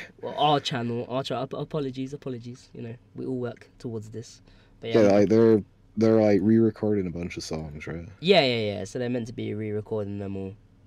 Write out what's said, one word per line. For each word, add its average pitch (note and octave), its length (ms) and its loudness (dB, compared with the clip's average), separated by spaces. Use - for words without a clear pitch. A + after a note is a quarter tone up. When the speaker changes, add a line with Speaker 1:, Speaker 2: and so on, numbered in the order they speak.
Speaker 1:
Well, A#2+ 160 -10
our C#3+ 240 4
channel, A#2+ 480 -4
our B2+ 140 -4
channel. B2+ 220 -6
Ap-, - 100 -10
apologies, C3+ 580 -6
apologies. B2 600 -12
You B2 80 -14
know, A#2 140 -12
we B2+ 120 -10
all C3 100 -4
work A#2+ 400 -10
towards A2+ 320 -10
this. A2+ 320 -16
But A#2 80 -10
yeah, A#2 60 2
Speaker 2:
Yeah, A2+ 80 8
Speaker 1:
man. G2+ 80 8
Speaker 2:
like, G2+ 180 6
they're, A2+ 340 6
they're, A2 260 4
like, G#2 200 6
re-recording G#2+ 640 2
a F2 60 -6
bunch F2 260 -8
of E2 60 -10
songs, D#2 420 -8
right? E2 220 -10
Speaker 1:
Yeah, F3 220 4
yeah, A2+ 320 0
yeah. G2 120 -8
So C3+ 120 -10
they're B2 140 -4
meant A#2+ 160 -4
to A#2+ 60 -12
be G#2+ 200 -6
re-recording G#2 640 -6
them G2 180 -8
all. F#2+ 200 -8